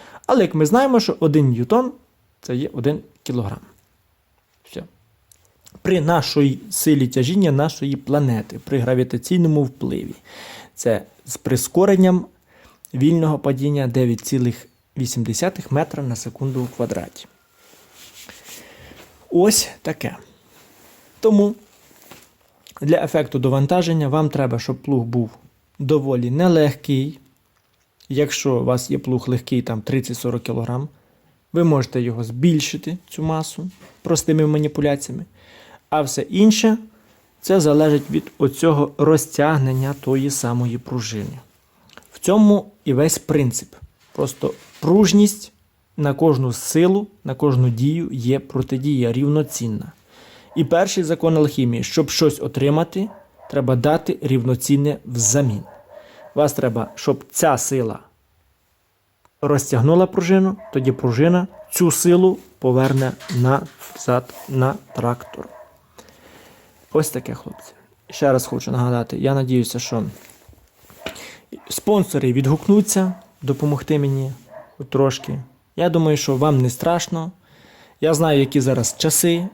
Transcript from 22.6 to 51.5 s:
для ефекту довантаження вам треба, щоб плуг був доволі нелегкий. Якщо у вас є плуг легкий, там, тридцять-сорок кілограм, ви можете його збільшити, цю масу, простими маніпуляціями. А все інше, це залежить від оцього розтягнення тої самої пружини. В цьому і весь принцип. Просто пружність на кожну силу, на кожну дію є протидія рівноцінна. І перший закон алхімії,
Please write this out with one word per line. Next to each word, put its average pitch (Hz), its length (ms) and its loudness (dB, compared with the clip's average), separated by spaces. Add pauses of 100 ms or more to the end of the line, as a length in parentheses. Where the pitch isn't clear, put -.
для 151 240 2
ефекту 147 340 -2
довантаження 143 720 0
вам 151 200 0
треба, 127 300 -2
щоб 123 180 -6
плуг 131 280 -2
був 117 260 -2 (480)
доволі 135 520 0
нелегкий. 151 880 0 (920)
Якщо 139 520 0
у 127 40 -2
вас 123 260 0
є 139 80 -2
плуг 127 300 -4
легкий, 123 340 -2
там, 113 200 -6
тридцять-сорок 123 600 -6
кілограм, 123 460 -6 (640)
ви 170 120 2
можете 139 360 0
його 120 240 -4
збільшити, 147 760 -2 (100)
цю - 140 -10
масу, 160 480 -6 (320)
простими 156 440 2
маніпуляціями. 147 800 -2 (680)
А 156 120 0
все 135 200 -4
інше, 214 560 4 (640)
це 190 200 2
залежить 147 500 4
від - 280 -4
оцього 143 600 2
розтягнення 143 1000 2
тої 135 300 -2
самої 120 480 -4
пружини. 110 600 -8 (760)
В - 60 -20
цьому 202 520 4 (140)
і 143 80 0
весь 147 260 2
принцип. 143 560 -2 (380)
Просто - 420 -4 (260)
пружність 202 720 4 (440)
на 143 180 -2
кожну 139 380 2
силу, 185 540 0 (180)
на 135 100 -6
кожну 127 340 2
дію 139 440 -2
є 131 260 -2
протидія 131 720 -2
рівноцінна. 135 800 -2 (640)
І 165 80 2
перший 180 400 0
закон 160 320 0
алхімії, 123 480 0